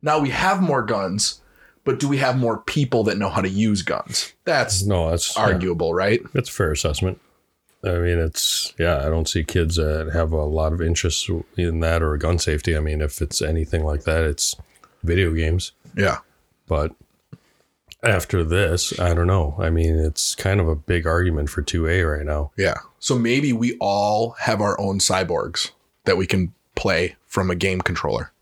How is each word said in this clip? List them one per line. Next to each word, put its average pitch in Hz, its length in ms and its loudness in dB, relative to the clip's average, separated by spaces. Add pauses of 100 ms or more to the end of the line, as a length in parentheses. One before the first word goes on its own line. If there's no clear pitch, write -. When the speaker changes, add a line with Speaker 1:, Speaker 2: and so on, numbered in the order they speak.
Speaker 1:
Now 151 180 2
we 139 100 2
have 185 320 2
more 143 220 2
guns, 101 580 -2 (440)
but 127 140 0
do 143 100 0
we 143 80 0
have 131 200 0
more 117 200 0
people 127 480 0
that 104 120 0
know 101 120 -2
how 82 120 -2
to 92 80 0
use 101 340 2
guns? - 500 -6 (100)
That's 110 400 0
Speaker 2:
No, 92 280 2
that's, - 260 -2
yeah. 107 60 0
Speaker 1:
arguable, 90 500 2
right? 101 280 2 (120)
Speaker 2:
That's - 160 -2
a - 40 -12
fair 85 180 0
assessment. 82 500 -2 (640)
I 92 120 0
mean, 87 220 2
it's, - 580 -2
yeah, 82 280 2
I 78 40 0
don't 80 200 0
see 85 160 0
kids 82 320 0
that 78 360 0
have 80 200 0
a 78 100 0
lot 78 300 0
of 87 80 -2
interest 85 480 0 (280)
in 85 240 0
that 82 200 2
or 76 160 0
gun 80 220 2
safety. 80 360 0
I 78 40 0
mean, 76 220 -2
if 76 200 -4
it's - 200 -4
anything 80 420 0
like 73 200 -2
that, 80 200 2
it's - 320 -2 (480)
video 85 300 2
games. 82 380 0 (240)
Speaker 1:
Yeah. - 240 0 (480)
Speaker 2:
But 76 260 0 (1080)
after 95 420 2
this, 87 560 0
I 87 140 2
don't 87 140 2
know. 82 300 2
I 85 120 0
mean, 82 280 2
it's 78 380 0
kind 98 260 0
of 80 80 2
a 78 60 2
big 82 300 -2
argument 82 440 0
for - 120 -6
two 80 260 -2
A 87 160 2
right 76 220 -2
now. 73 320 -4
Speaker 1:
Yeah. 95 180 0 (240)
So 131 180 0
maybe 127 360 2
we 117 260 0
all 104 600 0
have 104 220 0
our 101 180 0
own 98 200 0
cyborgs 90 720 -2 (340)
that 95 120 2
we 92 100 0
can 92 260 -2 (220)
play 87 400 0 (120)
from 92 240 -2
a 90 40 0
game 92 260 -2
controller. - 500 -4 (100)